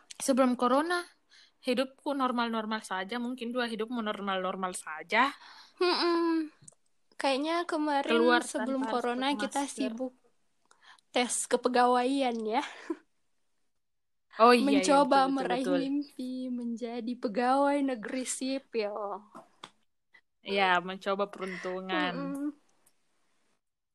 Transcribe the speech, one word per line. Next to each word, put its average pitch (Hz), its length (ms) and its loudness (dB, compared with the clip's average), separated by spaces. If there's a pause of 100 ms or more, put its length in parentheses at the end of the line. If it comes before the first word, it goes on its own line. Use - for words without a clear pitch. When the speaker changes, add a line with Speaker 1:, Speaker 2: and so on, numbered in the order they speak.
(200)
Speaker 1:
Sebelum 254 400 2
corona, 302 400 2 (640)
hidupku 262 480 -2
normal-normal 233 720 -2
saja. 190 320 -6
Mungkin 247 320 -6
juga 240 160 -2
hidupmu 226 400 -4
normal-normal 190 720 -4
saja. 175 560 -2 (480)
Speaker 2:
Mm-mm. 330 720 2 (640)
Kayaknya 302 480 0
kemarin 302 480 0
Speaker 1:
Keluar 240 320 4
Speaker 2:
sebelum 269 400 -4
Speaker 1:
tanpa - 40 -4
harus 247 120 -2
Speaker 2:
corona 247 320 -2
Speaker 1:
pakai 294 80 -4
Speaker 2:
kita 277 240 -2
Speaker 1:
masker. 269 120 -10
Speaker 2:
sibuk 254 380 -6 (1000)
tes - 360 -2
kepegawaian 247 960 2
ya. 226 200 -2 (1800)
Speaker 1:
Oh 240 120 10
iya, 247 160 6
iya, - 0 -
Speaker 2:
Mencoba 277 600 6
Speaker 1:
betul, 277 40 -2
betul, 277 40 0
Speaker 2:
meraih 262 280 -2
Speaker 1:
betul. 269 160 2
Speaker 2:
mimpi 269 520 -4 (200)
menjadi 240 640 -6
pegawai 262 640 2
negeri 254 440 -4
sipil. 233 720 -4 (1400)
Speaker 1:
Iya, 190 400 2
mencoba 196 480 -2
peruntungan. 185 880 -4
Speaker 2:
Mm-mm. 277 400 -6 (1400)